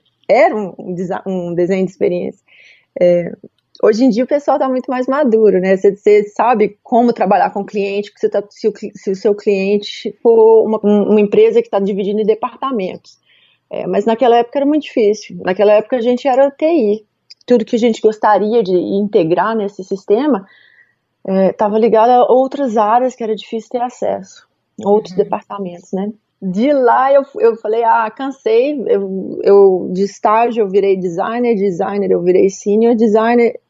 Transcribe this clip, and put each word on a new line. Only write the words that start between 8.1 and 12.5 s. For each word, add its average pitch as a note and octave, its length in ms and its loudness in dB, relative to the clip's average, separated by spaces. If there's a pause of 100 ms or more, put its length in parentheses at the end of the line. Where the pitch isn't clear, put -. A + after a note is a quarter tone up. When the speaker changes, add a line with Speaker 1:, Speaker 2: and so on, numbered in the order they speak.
Speaker 1:
que - 80 -20
você G#3+ 80 -2
tá, G3+ 220 -2
se - 180 -6
o G#3 60 -2
cli-, - 220 -14
se - 160 -8
o F#3+ 40 -4
seu G3+ 200 -2
cliente G3+ 880 -4
for A3+ 420 4
uma, G#3+ 180 -4
um, G#3 280 2
uma G#3 100 4
empresa G#3+ 400 2
que - 80 -6
tá G3 100 -2
dividindo G3+ 420 -4
em G#3+ 40 -2
departamentos. A3 960 -6 (500)